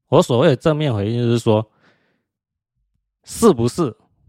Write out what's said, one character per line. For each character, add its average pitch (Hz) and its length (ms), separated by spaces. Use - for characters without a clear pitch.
我 160 140
所 131 160
谓 160 120
的 127 60
正 156 220
面 151 160
回 101 160
应， 120 100
就 120 80
是 117 120
说， 110 280
是 - 280
不 117 160
是， 139 280